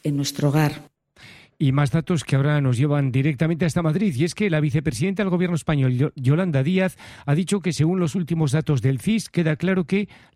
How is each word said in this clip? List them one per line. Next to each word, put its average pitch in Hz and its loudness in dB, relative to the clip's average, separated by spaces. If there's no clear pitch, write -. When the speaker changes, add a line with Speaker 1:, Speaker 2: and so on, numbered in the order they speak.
Speaker 1:
en 147 -2
nuestro 139 0
hogar. 147 2
Speaker 2:
Y 135 2
más 143 2
datos 165 -2
que - -2
ahora 147 2
nos 127 0
llevan 143 0
directamente 147 0
hasta 175 0
Madrid, 165 0
y 127 0
es 175 -2
que 208 0
la 156 2
vicepresidenta 151 -2
del 190 0
gobierno 175 0
español, 135 0
Yo-, 135 0
Yolanda 147 0
Díaz, 185 0
ha 143 2
dicho 190 0
que 175 -2
según 170 2
los 170 0
últimos 160 0
datos 151 0
del 135 0
CIS, 220 -2
queda 160 0
claro 185 0
que 196 -2